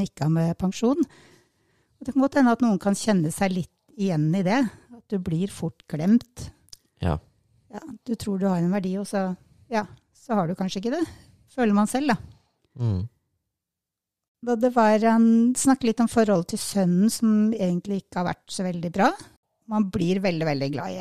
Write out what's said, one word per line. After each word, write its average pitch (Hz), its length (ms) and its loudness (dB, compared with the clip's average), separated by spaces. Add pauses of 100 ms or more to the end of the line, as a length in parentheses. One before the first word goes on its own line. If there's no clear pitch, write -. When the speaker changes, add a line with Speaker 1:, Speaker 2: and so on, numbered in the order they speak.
Speaker 1:
gikk - 160 -12
av 147 100 0
med 165 280 0
pensjon. 233 420 0
Og - 1040 -12
det 254 80 -8
kan 269 80 2
godt 277 160 0
hende 254 160 4
at - 80 -2
noen 220 180 2
kan 202 140 -2
kjenne 185 400 0
seg 190 220 -2
litt - 420 -10
igjen 160 380 0
i 196 80 0
det, 208 160 2 (340)
at 233 160 -20
du 202 80 -4
blir 180 320 -2
fort - 400 -10
glemt. 190 640 0 (500)
Speaker 2:
Ja. 82 160 0 (540)
Speaker 1:
Ja, - 80 -14 (260)
du 233 100 -6
tror 196 220 -6
du 190 80 -2
har 185 140 0
en 175 100 0
verdi, 190 300 -2
og 202 80 -8
så, 190 280 -4 (360)
ja, 214 160 -4 (260)
så - 220 -6
har 190 120 2
du 180 60 -4
kanskje 190 300 -4
ikke 233 160 -2
det, - 20 -2 (540)
føler 220 180 2
man 208 140 4
selv, 262 260 0
da. 170 40 0 (600)
Speaker 2:
Mm. 110 300 -2 (1400)
Speaker 1:
Da 240 140 -2
det 247 160 0
var, 220 320 4
han 226 480 4
snakket 254 320 2
litt 226 160 2
om 226 80 4
forholdet 208 400 2
til 214 100 -6
sønnen, 190 540 2
som 214 400 2
egentlig 185 480 -2
ikke - 180 -12
har 180 60 -2
vært - 240 -8
så - 160 -6
veldig 175 260 -6
bra. 208 200 2 (580)
Man 214 240 0
blir 185 260 0
veldig, 170 280 -2
veldig 139 260 -2
glad - 220 -6
i - 60 -10